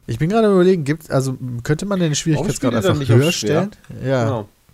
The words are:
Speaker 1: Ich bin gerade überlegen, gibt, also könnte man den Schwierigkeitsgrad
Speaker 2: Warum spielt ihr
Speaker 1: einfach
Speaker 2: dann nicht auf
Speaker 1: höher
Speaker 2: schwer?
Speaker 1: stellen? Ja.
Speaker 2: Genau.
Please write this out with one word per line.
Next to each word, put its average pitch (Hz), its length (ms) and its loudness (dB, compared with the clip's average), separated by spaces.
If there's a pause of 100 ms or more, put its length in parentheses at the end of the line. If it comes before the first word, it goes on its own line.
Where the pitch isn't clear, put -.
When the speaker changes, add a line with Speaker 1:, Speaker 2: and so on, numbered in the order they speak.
Speaker 1:
Ich 117 120 -6
bin 156 100 -2
gerade 220 220 2
überlegen, 185 320 4
gibt, 143 280 -6
also 131 260 -2 (260)
könnte 151 220 -2
man 196 140 -2
den 160 160 0
Schwierigkeitsgrad 165 580 -2
Speaker 2:
Warum - 0 -
spielt - 0 -
ihr 240 40 0
Speaker 1:
einfach 196 120 2
Speaker 2:
dann 156 100 2
nicht 131 120 0
auf 113 80 6
Speaker 1:
höher 151 120 2
Speaker 2:
schwer? 160 380 0 (200)
Speaker 1:
stellen? 117 180 -10
Ja. 131 160 0
Speaker 2:
Genau. 117 260 -4 (240)